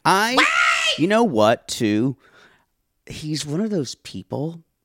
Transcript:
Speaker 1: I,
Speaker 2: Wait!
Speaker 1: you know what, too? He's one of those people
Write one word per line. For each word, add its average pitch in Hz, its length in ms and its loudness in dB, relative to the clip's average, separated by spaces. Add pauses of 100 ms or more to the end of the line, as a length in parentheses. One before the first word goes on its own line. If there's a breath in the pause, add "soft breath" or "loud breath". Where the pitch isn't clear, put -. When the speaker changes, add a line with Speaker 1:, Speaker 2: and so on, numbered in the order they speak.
Speaker 1:
I, 208 320 2
Speaker 2:
Wait! - 640 2
Speaker 1:
you 160 80 2
know 220 160 2
what, 117 440 2
too? 113 500 0 (880 soft breath)
He's 151 380 -8
one 151 160 -4
of 220 100 -4
those 160 240 -4
people 147 640 -10 (240)